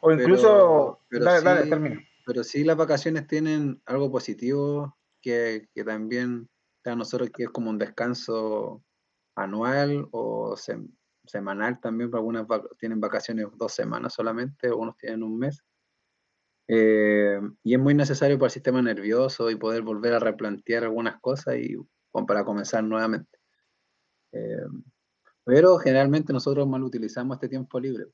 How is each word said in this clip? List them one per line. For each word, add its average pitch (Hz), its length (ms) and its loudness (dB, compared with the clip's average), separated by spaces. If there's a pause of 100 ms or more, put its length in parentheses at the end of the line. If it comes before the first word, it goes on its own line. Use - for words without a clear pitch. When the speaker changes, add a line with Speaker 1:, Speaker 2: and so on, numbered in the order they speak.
Speaker 1:
O 160 100 6
incluso 160 340 6
Speaker 2:
Pero, 170 640 8
pero 120 160 0
Speaker 1:
Dale, 175 160 6
Speaker 2:
sí, 156 40 -2
Speaker 1:
dale, 170 260 4
termina. 156 340 -2 (220)
Speaker 2:
pero 120 180 -4
sí 147 200 -2
las 160 120 4
vacaciones 156 500 0
tienen 151 600 -2
algo 135 260 -2
positivo 143 840 -4 (260)
que, 113 520 -4
que 110 100 -8
también 117 640 -6 (360)
a 120 100 -6
nosotros, 117 360 -4
que 123 140 -8
es 120 60 -8
como 113 200 -6
un 110 80 -4
descanso 110 1040 -6 (520)
anual 127 760 -2
o 113 440 -6
sem-, - 340 -12 (360)
semanal 101 540 -6
también, 117 300 -4
para 117 100 -2
algunas 113 260 -4
vac-, 110 220 -2 (100)
tienen 113 220 -4
vacaciones 110 460 -4 (100)
dos 113 160 -6
semanas 117 420 -6
solamente, 120 560 -4
o 117 60 0
unos 113 220 -6
tienen 113 260 -8
un 110 140 -6
mes. 143 240 -4 (1040)
Eh, 107 720 4 (240)
y 117 100 2
es 127 60 4
muy 143 140 4
necesario 143 440 2
para 127 80 2
el 123 60 0
sistema 127 300 -2
nervioso 113 680 0
y 110 60 -2
poder 113 260 -4
volver 110 320 -2
a 117 60 2
replantear 110 640 -4
algunas 113 360 -4
cosas 127 360 -4
y, 120 200 -6 (340)
como 104 160 -4
para 101 180 0
comenzar 104 400 -4
nuevamente. 110 540 -4 (960)
Eh, 110 240 -8 (880)
pero 165 340 8
generalmente 139 540 4
nosotros 139 360 0
mal 131 140 -2
utilizamos 123 540 -6
este 135 120 -8
tiempo 131 320 -8
libre 127 340 -8